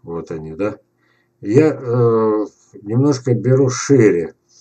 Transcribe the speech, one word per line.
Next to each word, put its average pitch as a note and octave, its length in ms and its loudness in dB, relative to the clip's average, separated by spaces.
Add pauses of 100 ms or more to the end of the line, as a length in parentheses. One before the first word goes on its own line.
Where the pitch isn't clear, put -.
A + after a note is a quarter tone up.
Вот E2 280 -12
они, D#2+ 220 -12
да. G#2 240 -8 (640)
Я, B2+ 320 2
э, A2+ 720 0 (360)
немножко B2+ 520 -2
беру B2 360 2
шире. G2+ 640 2 (260)